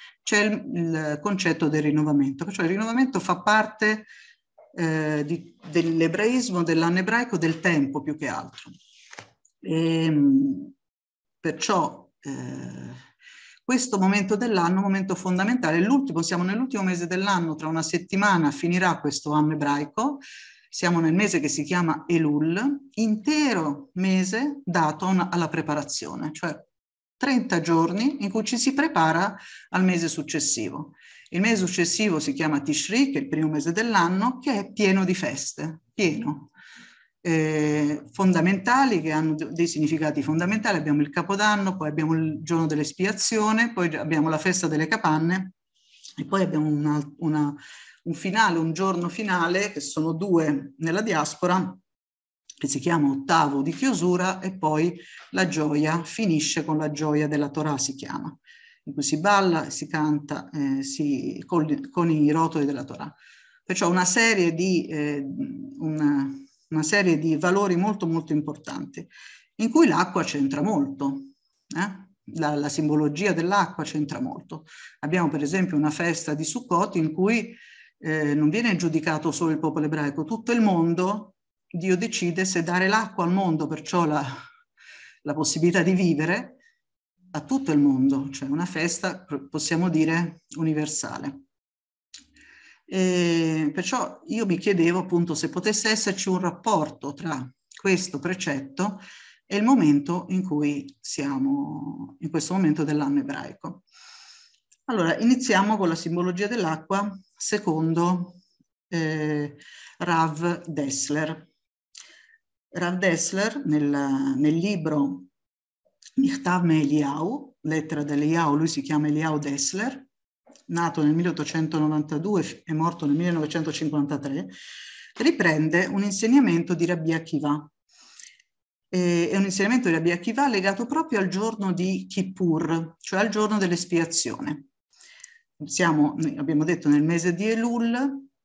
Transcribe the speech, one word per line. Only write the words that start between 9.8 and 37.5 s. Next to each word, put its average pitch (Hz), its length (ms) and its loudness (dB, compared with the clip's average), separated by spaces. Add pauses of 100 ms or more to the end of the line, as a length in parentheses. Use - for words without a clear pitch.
perciò, 160 720 -2 (120)
eh, 127 840 -12 (560)
questo 247 360 0
momento 196 360 2
dell'anno 190 400 2
è - 20 2
un 196 60 2
momento 190 320 0
fondamentale, 185 640 0
l'ultimo, 233 420 2
siamo 175 220 -2
nell'ultimo 214 400 -2
mese 175 240 -2
dell'anno, 180 480 0
tra 160 120 -6
una 160 140 -2
settimana 170 720 2
finirà 175 480 2
questo 147 320 -4
anno 151 220 4
ebraico, 151 640 -2 (500)
siamo 175 300 0
nel 160 140 4
mese 190 260 2
che 143 100 -2
si 151 140 -4
chiama 160 440 0
Elul, 165 840 2
intero 214 1000 0
mese 190 680 0
dato 165 420 0
a 185 40 0
una, 180 220 2
alla 170 180 0
preparazione, 151 840 -4
cioè 156 260 -8 (600)
trenta 233 420 2
giorni 170 640 2
in 202 60 -2
cui 220 160 -2
ci 240 120 -2
si 269 160 2
prepara 190 640 2 (320)
al 185 140 2
mese 170 240 2
successivo. 143 840 -4 (380)
Il 175 100 0
mese 208 260 2
successivo 175 520 0
si 143 140 -2
chiama 151 260 0
Tishri, 214 520 0
che - 80 -2
è - 20 -2
il - 60 -6
primo 156 220 0
mese 170 220 -2
dell'anno, 208 680 2
che 254 180 -2
è 196 140 -6
pieno 190 340 2
di 180 80 2
feste, 160 680 -6 (120)
pieno. 165 560 -2 (720)
Eh, 151 880 0